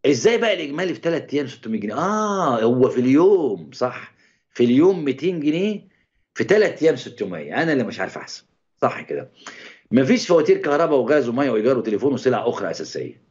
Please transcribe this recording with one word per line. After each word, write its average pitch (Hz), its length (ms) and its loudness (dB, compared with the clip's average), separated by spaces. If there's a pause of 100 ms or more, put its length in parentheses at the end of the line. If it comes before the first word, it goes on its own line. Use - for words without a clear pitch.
إزاي 147 320 4
بقى 214 160 0
الإجمالي 160 400 -4
في 117 60 -10
تلات 165 340 -4
أيام 143 140 -2
ستمية 110 320 -8
جنيه؟ 104 140 -6
آه، 185 720 -2
هو 123 260 4
في 123 120 -2
اليوم، 135 720 2
صح، - 400 -8 (380)
في - 120 0
اليوم 156 420 4
ميتين 156 340 -4
جنيه، 175 480 -2 (460)
في - 100 -4
تلات 202 400 2
أيام 156 120 4
ستمية. 98 680 -8
أنا 165 100 0
اللي 127 100 0
مش 98 160 -8
عارف - 180 -6
أحسب، - 260 -16 (380)
صح 117 200 -2
كده؟ 71 280 -10 (640)
مفيش 135 360 2
فواتير 151 300 4
كهرباء 151 420 2
وغاز 123 300 2
ومية 131 200 0
وإيجار 117 280 2
وتليفون 113 360 -2
وسلع 120 360 -2
أخرى 95 220 -6
أساسية. 65 600 -10